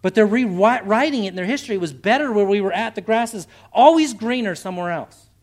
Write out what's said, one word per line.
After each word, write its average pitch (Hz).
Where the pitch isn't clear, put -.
But 185
they're 214
rewriting 226
it 190
in 180
their 180
history. 247
It 190
was 156
better 233
where 208
we 202
were 196
at. 220
The 202
grass 226
is 180
always 302
greener 220
somewhere 175
else. -